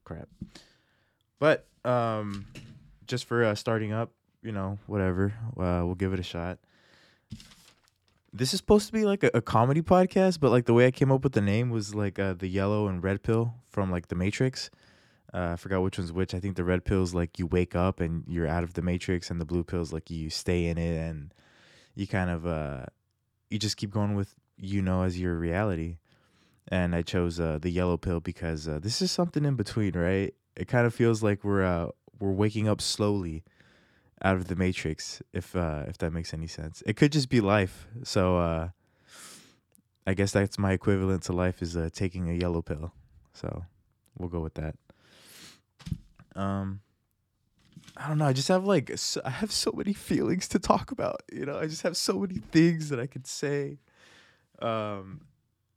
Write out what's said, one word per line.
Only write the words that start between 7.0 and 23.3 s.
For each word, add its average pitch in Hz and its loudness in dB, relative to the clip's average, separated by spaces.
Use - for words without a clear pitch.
This 127 -2
is 196 -2
supposed 208 4
to - -10
be, 220 2
like, 196 2
a, - 6
a 117 4
comedy 127 4
podcast, 185 4
but, 135 6
like, 120 4
the 117 6
way 123 8
I 127 6
came 131 2
up 135 4
with 135 2
the 110 2
name 107 2
was, 104 -4
like, 101 -2
uh, 98 0
the 92 -6
yellow 101 2
and 90 -2
red 95 0
pill 117 0
from, 95 -2
like, 87 -4
The - -6
Matrix. 104 0
Uh, 87 -2
I 85 -4
forgot 92 -2
which 95 0
one's 87 -4
which. 92 -2
I 92 -4
think 95 -4
the 90 -2
red 90 2
pill's, 92 2
like, 85 -2
you 90 -2
wake 90 0
up 90 2
and 82 -2
you're 82 -2
out 82 0
of 85 -6
the 82 -2
Matrix, 90 -2
and 85 -4
the 80 -4
blue 85 -2
pill's, 85 -4
like, 80 -10
you 80 -6
stay 87 0
in 85 0
it 85 -2
and 80 -8
you 98 -4
kind 92 0
of, 85 -2
uh, 73 -4